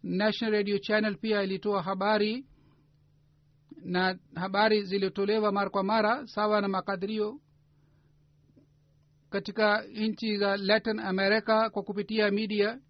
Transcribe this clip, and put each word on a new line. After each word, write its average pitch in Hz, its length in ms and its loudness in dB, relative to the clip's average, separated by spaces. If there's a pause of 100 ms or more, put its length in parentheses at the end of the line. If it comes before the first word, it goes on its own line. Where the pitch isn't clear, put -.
National 214 520 0
Radio 202 240 0
Channel 214 380 0
pia 214 260 0
ilitoa 190 400 -2
habari, 208 640 0 (1400)
na 185 340 0 (160)
habari 202 500 2
zilitolewa 196 680 0
mara 196 180 -2
kwa 196 120 0
mara 220 440 2
sawa 214 340 0
na 202 80 0
makadirio. 202 720 -4 (1900)
Katika 208 520 0
nchi 214 560 -4
za 196 180 0
Latin 214 420 0
America 214 760 2
kwa 202 100 -4
kupitia 208 480 0
media 214 600 0